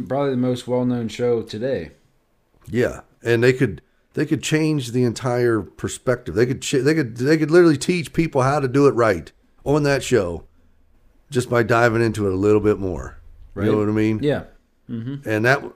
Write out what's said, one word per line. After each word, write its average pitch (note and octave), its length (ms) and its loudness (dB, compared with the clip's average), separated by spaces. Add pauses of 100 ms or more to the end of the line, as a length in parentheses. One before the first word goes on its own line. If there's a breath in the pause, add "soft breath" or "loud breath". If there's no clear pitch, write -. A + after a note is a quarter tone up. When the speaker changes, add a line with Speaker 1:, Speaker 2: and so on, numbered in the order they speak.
Speaker 1:
probably C#3 300 -2
the B2+ 60 -2
most B2 300 -2
well-known B2 420 -2
show A#2+ 340 0
today. G#2+ 480 -6 (800)
Speaker 2:
Yeah, G#2 320 -2 (220)
and A#2 200 2
they B2+ 100 6
could, B2+ 280 -2 (320)
they D3+ 120 -2
could C#3 180 -2
change D#3 480 -2
the B2 120 0
entire A#2+ 580 0
perspective. - 760 -6
They A2 100 4
could - 160 -4
ch-, - 100 -8 (120)
they D3 100 4
could, B2+ 240 -4
they C#3+ 200 2
could D3+ 140 0
literally E3+ 260 6
teach F3 360 -4
people D3+ 280 0
how C3+ 180 0
to C3+ 80 -2
do C#3 200 4
it C3 40 4
right A2 400 0 (320)
on D3 200 0
that C#3 200 0
show F2+ 400 -2 (880)
just B2 200 -4
by A#2+ 140 2
diving A#2 380 2
into G#2+ 260 -2
it F#2 60 -2
a F#2 40 -2
little G#2 240 4
bit G2+ 180 2
more. E2 380 -8 (380)
You G2 80 -6
know G#2+ 80 2
Speaker 1:
Right. G#2+ 80 2
Speaker 2:
what G#2 100 0
I - 20 0
mean? G#2+ 300 0
Speaker 1:
Yeah. C3+ 220 -2 (460)
Mm-hmm. B2+ 380 -10
Speaker 2:
And A2 180 0
that, C#3 180 2 (120)